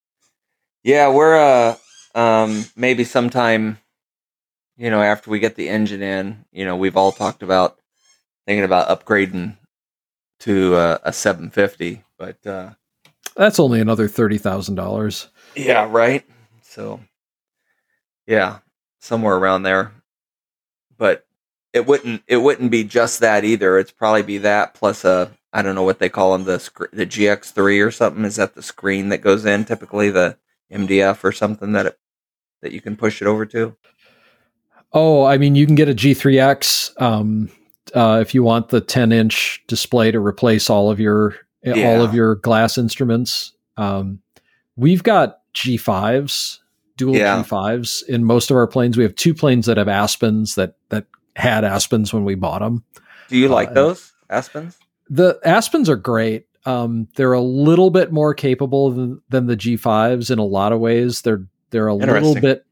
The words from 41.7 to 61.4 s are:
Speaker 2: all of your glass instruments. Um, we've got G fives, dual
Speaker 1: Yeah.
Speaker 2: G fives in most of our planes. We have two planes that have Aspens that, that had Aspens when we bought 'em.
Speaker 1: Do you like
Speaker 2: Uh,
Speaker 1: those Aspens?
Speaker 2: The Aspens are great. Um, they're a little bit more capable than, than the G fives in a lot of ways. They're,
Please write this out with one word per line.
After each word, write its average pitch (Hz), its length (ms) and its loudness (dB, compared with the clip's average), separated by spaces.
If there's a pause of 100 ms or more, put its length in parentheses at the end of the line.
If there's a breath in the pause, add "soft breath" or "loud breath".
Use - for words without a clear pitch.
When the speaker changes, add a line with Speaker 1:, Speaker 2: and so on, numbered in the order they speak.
Speaker 2:
all 117 140 4
of 107 120 0
your 113 220 2
glass 110 400 0
instruments. 120 760 -4 (260)
Um, 98 420 -6 (560)
we've 175 260 2
got 180 380 2 (140)
G 127 240 -4
fives, 117 800 -2 (360)
dual 131 200 -2
Speaker 1:
Yeah. 104 260 0
Speaker 2:
G - 60 -10
fives 110 600 -6
in 120 160 0
most 117 260 2
of 135 80 4
our 117 80 4
planes. 123 320 0
We 123 40 4
have 98 120 0
two 170 200 0
planes 127 320 0
that 117 120 2
have 104 100 0
Aspens 107 680 -2
that, 92 180 -4 (160)
that 104 160 -6 (300)
had 110 280 0
Aspens 101 480 -2
when 107 120 -2
we 98 100 -2
bought 92 280 -6
'em. 117 220 -6 (440 loud breath)
Speaker 1:
Do 127 100 0
you 131 100 4
like 117 220 2
Speaker 2:
Uh, 123 40 -8
Speaker 1:
those 156 380 0 (160)
Aspens? 147 480 -8 (340)
Speaker 2:
The 170 340 2
Aspens 220 440 0
are 135 80 2
great. 110 500 -4 (200)
Um, 117 500 -4
they're 131 160 2
a 127 80 2
little 147 480 2
bit 170 240 0
more 151 220 0
capable 139 560 0
than, 123 400 -6
than 127 160 0
the 117 100 -2
G 113 200 -2
fives 117 540 0
in 117 80 0
a 107 60 0
lot 98 280 0
of 113 80 0
ways. 117 420 0
They're, 101 240 -2 (240)